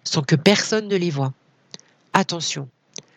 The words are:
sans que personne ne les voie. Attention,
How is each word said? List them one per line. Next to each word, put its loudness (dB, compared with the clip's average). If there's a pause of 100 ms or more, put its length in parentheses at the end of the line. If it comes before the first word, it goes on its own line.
sans -2
que 2
personne 2
ne 0
les 0
voie. -4 (840)
Attention, -4 (480)